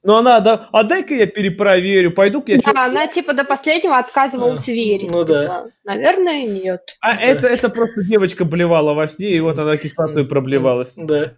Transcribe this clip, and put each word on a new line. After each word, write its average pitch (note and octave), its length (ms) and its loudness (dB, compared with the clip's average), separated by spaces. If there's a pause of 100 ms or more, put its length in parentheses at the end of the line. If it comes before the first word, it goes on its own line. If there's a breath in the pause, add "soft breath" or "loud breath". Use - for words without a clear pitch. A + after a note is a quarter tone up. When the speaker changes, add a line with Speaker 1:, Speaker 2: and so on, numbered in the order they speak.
Speaker 1:
но G#3 160 4
она, A#3+ 220 6
да, G#3+ 320 0
«А A3 100 4
дай-ка E4 320 -2
я A3 120 2
перепроверю, F#3+ 840 0
пойду-ка G3+ 400 0
я C#4 60 6
Speaker 2:
Да, - 60 2
Speaker 1:
че-то». C4+ 200 2
Speaker 2:
она, C#4+ 220 -2
типа, D4+ 280 -4
до C4+ 100 -2
последнего D#4 540 0
отказывалась B3 720 -2
Speaker 3:
А, A#3+ 40 -4
Speaker 2:
верить, G3+ 380 -2
Speaker 3:
ну E3+ 140 0
да. D3+ 180 2
Speaker 2:
типа, - 240 -6 (180)
наверное, D4 640 0
нет. F#3 560 -8
Speaker 1:
А A3 140 0
Speaker 3:
Да. G3+ 60 -10
Speaker 1:
это, B3 260 2
это A#3+ 220 0
просто A3+ 320 -4
девочка F#3+ 420 0
блевала D#3+ 500 2
во D#3 140 -2
сне, G3 280 -8
и D#3+ 40 2
вот D#3+ 180 -2
она D3+ 180 0
кислотой D3+ 500 -4
проблевалась. C3 720 -2
Speaker 3:
Да. D#3 420 -2